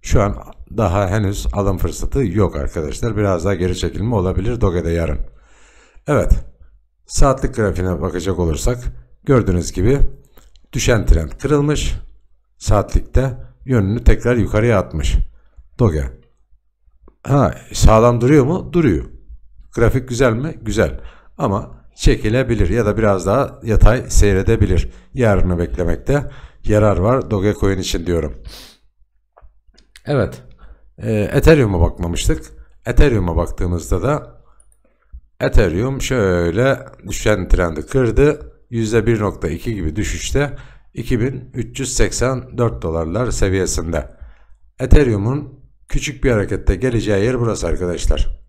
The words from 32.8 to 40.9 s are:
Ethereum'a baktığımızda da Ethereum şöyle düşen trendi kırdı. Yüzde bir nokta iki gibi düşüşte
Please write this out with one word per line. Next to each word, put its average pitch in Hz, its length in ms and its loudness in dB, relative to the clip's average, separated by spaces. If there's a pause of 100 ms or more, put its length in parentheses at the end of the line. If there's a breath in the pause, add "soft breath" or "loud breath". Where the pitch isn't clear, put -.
Ethereum'a 113 500 4
baktığımızda 87 640 -2
da 135 360 -4 (1040 soft breath)
Ethereum 120 600 2
şöyle 98 800 0 (280)
düşen 95 400 -2
trendi 82 380 0
kırdı. 131 680 0 (160)
Yüzde 110 360 0
bir 113 140 0
nokta 92 280 -4
iki 82 280 -6
gibi 80 200 -4
düşüşte 107 600 -4 (380 loud breath)